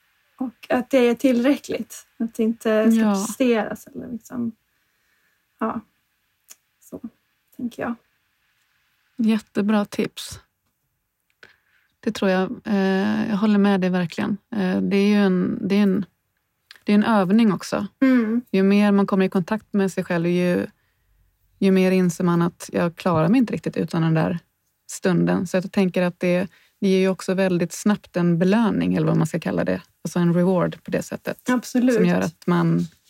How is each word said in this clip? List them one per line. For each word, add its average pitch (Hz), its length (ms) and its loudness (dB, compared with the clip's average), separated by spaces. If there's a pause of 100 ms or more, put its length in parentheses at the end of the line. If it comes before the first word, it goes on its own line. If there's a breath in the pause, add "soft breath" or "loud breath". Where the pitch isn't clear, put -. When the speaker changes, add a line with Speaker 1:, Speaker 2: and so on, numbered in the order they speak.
(360)
Speaker 1:
Och - 320 -10
att 247 220 -2
det 269 80 2
är 240 160 4
tillräckligt, 247 920 -2 (120)
att 226 160 -6
det - 80 -4
inte 220 500 0
ska 220 80 2
Speaker 2:
Ja. 214 140 2
Speaker 1:
presteras 214 720 -2
eller 247 220 -14
liksom, 240 440 -8 (1040)
ja, 220 220 -6 (1080)
så - 100 -14 (560)
tänker 247 260 -10
jag. 240 120 -8 (1200)
Speaker 2:
Jättebra 214 680 -2
tips. - 560 -8 (1600 soft breath)
Det 226 120 -4
tror 196 180 -2
jag. 185 340 -2
Eh, 202 680 0
jag 214 60 -2
håller 208 220 2
med 202 220 4
dig 185 100 0
verkligen. 185 460 -4 (200)
Eh, 190 240 -2
det 190 160 0
är 196 120 4
ju 208 60 4
en, 190 440 2 (100)
det 196 60 0
är 208 80 4
en, 190 220 2 (800)
det 208 80 0
är - 20 6
en 208 100 6
övning 208 480 4
också. 202 340 -6 (140)
Speaker 1:
Mm. 247 500 2
Speaker 2:
Ju 190 120 2
mer 202 300 4
man 202 140 4
kommer 190 180 0
i 190 40 0
kontakt 208 440 -4
med 196 200 0
sig 185 120 -6
själv, 170 220 -2
ju, 180 400 0 (920)
ju 196 120 4
mer 185 200 4
inser 185 340 0
man 170 180 2
att - 300 -6
jag 175 240 -2
klarar 160 320 0
mig 240 100 4
inte 233 140 0
riktigt 165 240 -8
utan 170 260 -2
den 160 120 2
där 170 240 0 (520)
stunden. 180 560 0
Så - 100 -4
jag 185 160 -6
tänker 185 300 0
att 175 180 -4
det, 180 280 -2 (320 soft breath)
det 202 80 0
ger 190 100 2
ju 190 100 2
också 185 260 -4
väldigt 180 380 0
snabbt - 440 -4
en 175 220 2
belöning, 185 560 2
eller 165 120 0
vad 165 100 2
man 160 100 2
ska 165 140 -6
kalla - 240 -4
det. 185 180 -4 (220)
Alltså 180 140 -6
en 170 160 2
reward 175 480 0
på - 80 -14
det 175 120 -4
sättet. - 480 -10
Speaker 1:
Absolut. 247 440 0
Speaker 2:
Som 180 120 4
gör 175 140 2
att 185 260 -6
man 170 340 2 (300)